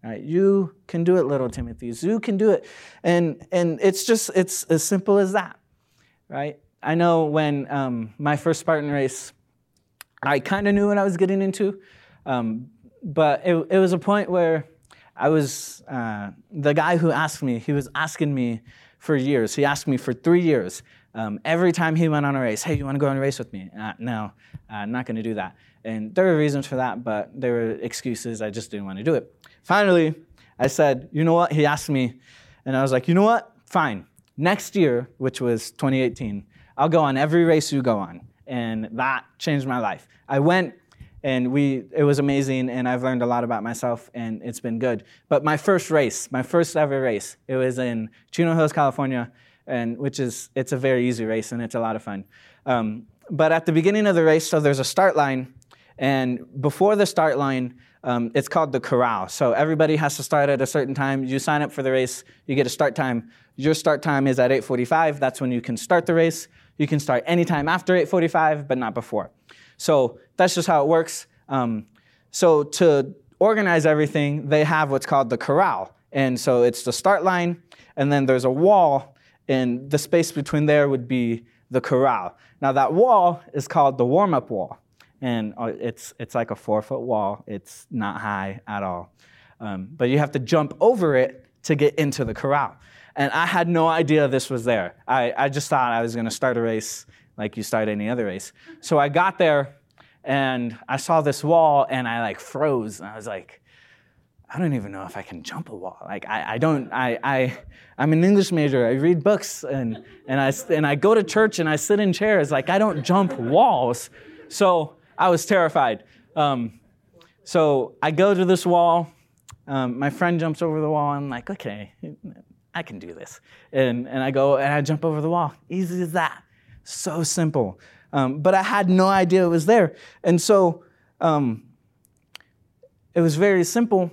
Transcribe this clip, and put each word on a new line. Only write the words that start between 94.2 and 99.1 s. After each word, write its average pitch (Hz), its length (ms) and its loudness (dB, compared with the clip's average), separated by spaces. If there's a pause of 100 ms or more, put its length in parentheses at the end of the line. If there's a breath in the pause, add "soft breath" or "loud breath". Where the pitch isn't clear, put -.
this 127 220 -2
was 123 140 -4
there. 110 320 0 (120)
I, 123 300 0
I 139 120 0
just 143 200 -6
thought 127 220 2
I 117 100 0
was 117 140 -4
gonna 113 160 -4
start 127 260 -2
a 117 40 0
race 113 440 -4 (320 soft breath)
like 104 200 -6
you 107 60 -8
start 110 240 -2
any 104 220 -4
other 120 160 -4
race. 95 280 -10 (280 loud breath)
So 151 180 0
I 143 100 2
got 175 280 0